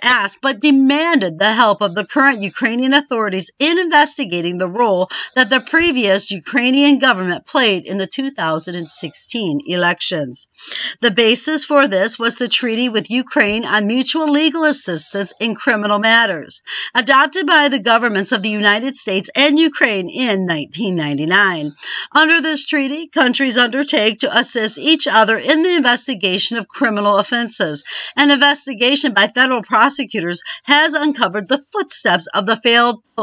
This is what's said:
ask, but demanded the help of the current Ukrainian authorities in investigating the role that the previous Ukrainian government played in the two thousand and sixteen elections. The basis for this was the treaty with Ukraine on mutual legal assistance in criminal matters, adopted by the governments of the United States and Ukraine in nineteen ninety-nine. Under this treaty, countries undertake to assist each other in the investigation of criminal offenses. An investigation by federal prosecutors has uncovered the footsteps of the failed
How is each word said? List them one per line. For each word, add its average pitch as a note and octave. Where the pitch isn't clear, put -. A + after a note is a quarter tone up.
ask, A#3
but B3+
demanded C#4
the G3+
help A3
of G3
the G3+
current C4+
Ukrainian A#3+
authorities A3
in E4
investigating C#4
the F#3
role F#3+
that B3+
the C4
previous B3
Ukrainian B3+
government F#3
played A3
in G3
the F#3+
two C4+
thousand D#3+
and E3+
sixteen D#3+
elections. E3+
The A#3
basis A#3+
for C#4+
this G3+
was A3+
the B3
treaty A#3+
with G#3+
Ukraine A#3
on G#3
mutual C4
legal D4+
assistance G3
in A3+
criminal G#3
matters, A3
adopted C4+
by D#4
the C#4
governments A3+
of G#3+
the A3
United G#3
States F#3+
and D4
Ukraine B3+
in G3+
nineteen F3
ninety-nine. D#3
Under D#4+
this D4+
treaty, D4
countries B3+
undertake A#3+
to -
assist A3
each C#4+
other A3
in D#4
the F4+
investigation A#3+
of A3+
criminal G#3
offenses. G3+
An C#4+
investigation C#4
by D4+
federal B3+
prosecutors G#3+
has D4+
uncovered A#3+
the C#4+
footsteps F3+
of G3
the A3
failed A#3